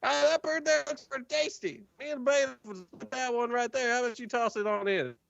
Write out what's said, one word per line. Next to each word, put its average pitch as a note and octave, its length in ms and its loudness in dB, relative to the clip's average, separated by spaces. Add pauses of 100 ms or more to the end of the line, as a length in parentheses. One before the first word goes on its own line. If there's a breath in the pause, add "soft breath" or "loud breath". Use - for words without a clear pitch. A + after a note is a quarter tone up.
Uh, C#4+ 280 4
that D#4+ 120 4
bird D#4 240 -2
there D4+ 220 4
looks D4 160 -6
pretty C4 220 -8
tasty. A#3 580 -4 (160)
Me D4 120 -8
and C4 140 -4
the C#4 60 4
bailiff C4+ 340 2
was G3 180 -12 (280)
that B3+ 220 -2
one A#3+ 160 0
right A#3+ 220 0
there. B3 220 0
How B3 120 2
about A#3 140 -4
you A#3+ 80 -8
toss A#3 280 0
it G#3 100 0
on G#3 220 0
in? D3 280 0 (140)